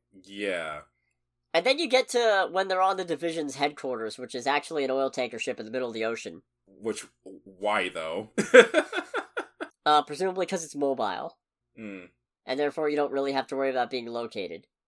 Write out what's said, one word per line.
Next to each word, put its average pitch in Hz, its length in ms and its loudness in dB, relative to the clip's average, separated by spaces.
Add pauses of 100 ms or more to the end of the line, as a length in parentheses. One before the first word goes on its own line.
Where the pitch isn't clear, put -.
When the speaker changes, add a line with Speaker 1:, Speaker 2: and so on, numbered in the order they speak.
(240)
Speaker 1:
Yeah. 92 560 -4 (760)
Speaker 2:
And 170 120 2
then 269 120 4
you 320 120 -2
get 254 200 4
to 214 400 4
when 190 200 0
they're 185 120 2
on 190 140 4
the 185 80 -2
Division's 160 520 -4
headquarters, 131 600 -4
which 127 160 -12
is 127 140 -8
actually 143 380 0
an 131 60 0
oil 135 180 2
tanker 123 300 -4
ship 123 200 -6
in 113 60 -10
the 107 60 -14
middle 127 180 -4
of 113 40 -8
the 110 120 -2
ocean. 107 360 -6 (260)
Speaker 1:
Which, 101 380 -6 (380)
why, 98 460 -2
though? 87 400 -6 (240)
<laughs> - 320 10 (1000)
Speaker 2:
Uh, 151 180 6
presumably 180 420 -2
'cause 165 180 -4
it's 151 120 -14
mobile. 131 600 -2 (380)
Speaker 1:
Hmm. 98 300 -14 (400)
Speaker 2:
And 131 140 -4
therefore 147 280 0
you 147 80 0
don't 147 160 0
really 139 200 0
have 135 160 -2
to - 80 -8
worry 135 160 0
about 123 180 -2
being 123 160 -6
located. 113 640 -8 (200)